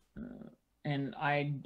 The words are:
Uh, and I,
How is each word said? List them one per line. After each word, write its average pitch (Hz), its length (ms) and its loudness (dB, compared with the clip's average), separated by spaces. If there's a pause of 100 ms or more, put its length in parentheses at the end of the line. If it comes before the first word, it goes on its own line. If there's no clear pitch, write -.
(180)
Uh, - 300 -10 (380)
and 139 340 0
I, 147 320 4 (140)